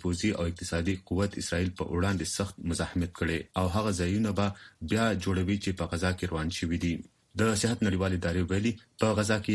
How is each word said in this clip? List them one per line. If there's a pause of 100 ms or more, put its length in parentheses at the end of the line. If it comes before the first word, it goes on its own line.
پوځي
او
اقتصادي (100)
قوت
اسرائیل
په
وړاندې (100)
سخت
مزاحمت
کړي (180)
او
هغه (100)
ځایونه
به (440)
بیا (180)
جوړوي
چې
په
غزا
کې
روان
شوي
دي. (460)
د
صحت
نړیوالې
ادارې
ویلي، (280)
په (100)
غزا
کې